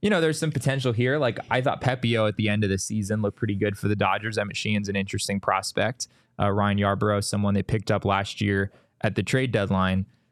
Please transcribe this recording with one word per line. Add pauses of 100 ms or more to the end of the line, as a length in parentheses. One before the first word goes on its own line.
you
know,
there's
some
potential
here.
Like, (120)
I
thought
Pepiot
at
the
end
of
the
season
looked
pretty
good
for
the
Dodgers.
Emmett
Sheehan's
an
interesting
prospect. (320)
Uh,
Ryan
Yarbrough,
someone
they
picked
up
last
year (300)
at
the
trade
deadline. (260)